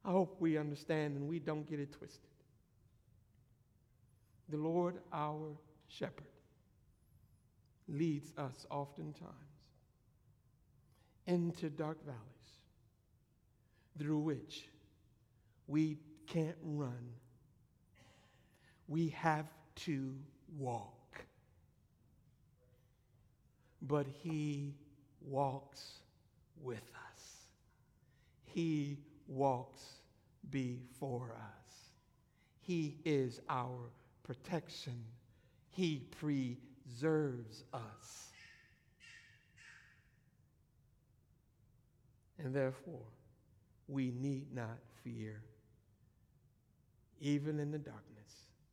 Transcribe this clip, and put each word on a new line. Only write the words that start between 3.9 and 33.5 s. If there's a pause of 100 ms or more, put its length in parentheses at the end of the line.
The
Lord, (120)
our (300)
shepherd, (1600)
leads
us
oftentimes (1900)
into
dark
valleys (1400)
through
which (1000)
we (260)
can't
run. (1800)
We
have (220)
to (400)
walk. (2500)
But
he (440)
walks (560)
with (100)
us. (1000)
He (240)
walks (480)
before
us. (680)
He
is
our (320)